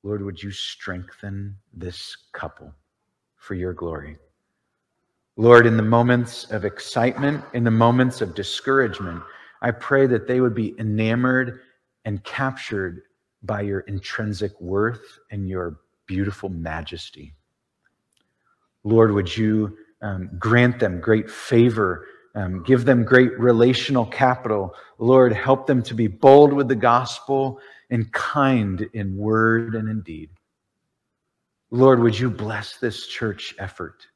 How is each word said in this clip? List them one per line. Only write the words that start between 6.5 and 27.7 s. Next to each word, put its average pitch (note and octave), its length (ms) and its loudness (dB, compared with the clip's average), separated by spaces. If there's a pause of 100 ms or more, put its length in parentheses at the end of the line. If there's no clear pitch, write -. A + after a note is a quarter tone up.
of G#2 140 -8
excitement, C3 880 -4
in A#2+ 100 -2
the A#2 80 2
moments A#2+ 480 2
of F2+ 160 -6
discouragement, G2+ 880 -4 (380)
I A#2 100 -2
pray C3+ 360 2
that A#2 200 -2
they B2+ 140 0
would A#2+ 120 2
be A2 240 -4
enamored A#2 840 -2 (420)
and G2+ 220 -8
captured G2+ 800 -8 (380)
by G#2 200 -6
your G2 200 -4
intrinsic G2+ 760 -8
worth G2+ 600 -6 (120)
and G2+ 160 -8
your F2+ 320 -8 (260)
beautiful G2 440 -6
majesty. D#2+ 840 -12 (1500)
Lord, A2 280 4
would G2 240 -2
you, A2 420 -2 (240)
um, F#2 280 -8 (100)
grant A#2+ 400 0
them F#2 200 -2
great A2 300 0
favor, A2 800 0 (260)
um, F#2 300 -8
give B2 200 2
them B2 200 4
great B2+ 360 4
relational B2 680 2
capital. G#2+ 680 -2 (240)
Lord, B2 360 6
help C3+ 340 0
them B2+ 160 2
to A#2 100 -10
be A2+ 140 0
bold C#3 440 8
with C#3+ 160 0
the C3 80 0
gospel B2+ 840 0 (320)